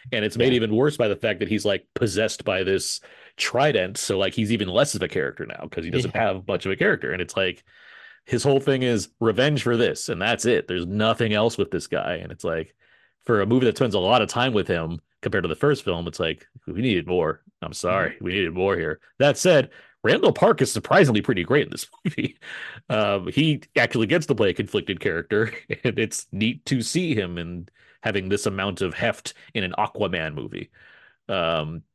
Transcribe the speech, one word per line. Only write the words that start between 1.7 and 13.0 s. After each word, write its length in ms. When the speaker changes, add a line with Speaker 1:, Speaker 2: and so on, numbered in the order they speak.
Speaker 1:
possessed 480
by 200
this 360
trident. 600
So, 200
like, 160
he's 200
even 160
less 260
of 60
a 80
character 360
now 240
'cause 140
he 80
doesn't 240
Speaker 2:
Yeah. 60
Speaker 1:
have 260
much 180
of 60
a 60
character. 340
And 100
it's 140
like, 280
his 180
whole 180
thing 220
is 260
revenge 440
for 140
this, 320
and 120
that's 240
it. 220
There's 180
nothing 480
else 240
with 140
this 160
guy. 280
And 160
it's 140
like, 280